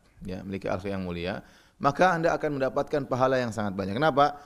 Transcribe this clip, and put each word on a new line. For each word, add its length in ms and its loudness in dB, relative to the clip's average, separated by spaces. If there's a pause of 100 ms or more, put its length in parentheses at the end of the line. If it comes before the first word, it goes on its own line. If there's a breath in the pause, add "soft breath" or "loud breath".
(260)
ya, 160 -8
memiliki 240 -8
akhlak 240 -2
yang 160 -4
mulia, 320 -4 (440 soft breath)
maka 320 4
Anda 200 2
akan 280 -2
mendapatkan 480 0
pahala 320 2
yang 120 -2
sangat 200 -2
banyak. 240 -2
Kenapa? 480 4